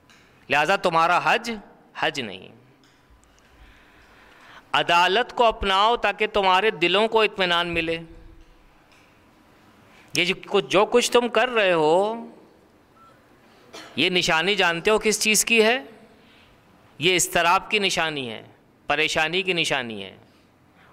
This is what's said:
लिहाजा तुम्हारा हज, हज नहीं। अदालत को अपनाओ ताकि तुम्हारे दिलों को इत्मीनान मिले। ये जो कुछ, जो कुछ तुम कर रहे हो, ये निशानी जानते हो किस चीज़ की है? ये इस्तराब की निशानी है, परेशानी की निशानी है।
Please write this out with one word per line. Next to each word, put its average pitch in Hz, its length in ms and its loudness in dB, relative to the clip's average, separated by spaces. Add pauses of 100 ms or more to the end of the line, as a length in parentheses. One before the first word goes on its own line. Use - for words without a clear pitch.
(500)
लिहाजा 156 260 2
तुम्हारा 170 420 2
हज, 214 420 -2 (420)
हज 147 180 -4
नहीं। 95 300 -12 (2250)
अदालत 175 580 2
को 240 120 2
अपनाओ 214 520 2
ताकि 214 300 -2
तुम्हारे 196 440 2
दिलों 180 380 0
को 220 160 2
इत्मीनान 180 420 -2
मिले। 165 300 -4 (2250)
ये 175 80 2
जो 180 100 -2 (160)
कुछ, 190 160 0
जो 180 200 4
कुछ - 260 0
तुम 240 160 2
कर 233 200 0
रहे 214 240 0
हो, 196 560 0 (1700)
ये 175 120 2
निशानी 175 440 0
जानते 170 360 0
हो 214 80 4
किस 208 220 -2
चीज़ 214 240 0
की 226 180 2
है? 247 260 0 (1120)
ये 180 160 2
इस्तराब 175 540 0
की 214 100 0
निशानी 160 460 -4
है, 107 240 -14 (380)
परेशानी 156 540 0
की 185 120 -4
निशानी 127 480 -4
है। 95 160 -18 (760)